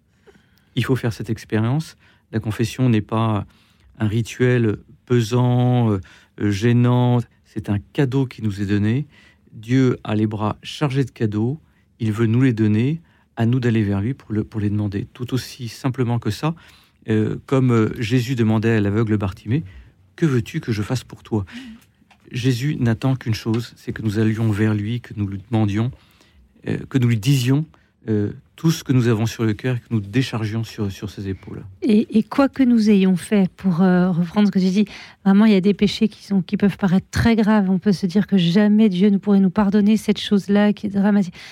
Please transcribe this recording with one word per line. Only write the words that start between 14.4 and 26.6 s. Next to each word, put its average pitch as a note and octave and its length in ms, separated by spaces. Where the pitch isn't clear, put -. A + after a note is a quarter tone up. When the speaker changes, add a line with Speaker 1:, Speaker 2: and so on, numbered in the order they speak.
Speaker 1:
pour - 160
les G#2 80
demander. G#2 460
Tout B2 180
aussi B2 360
simplement A#2+ 500
que A2+ 100
ça, D3+ 260
euh, A2 280
comme, C3 260
euh, A2 260
Jésus B2 360
demandait A2 420
à G#2+ 40
l'aveugle G#2+ 360
Bartimée, « G#2 480
Que E3+ 100
veux-tu C3+ 340
que C3 100
je G#2 120
fasse B2 200
pour - 200
toi ? » G#2 240
Jésus C3 480
n'attend B2+ 380
qu'une A2+ 180
chose, A#2 420
c'est - 160
que - 100
nous G#2+ 160
allions A2 320
vers G#2+ 240
lui, G#2+ 260
que - 160
nous G2+ 100
lui G2 140
demandions, A2 400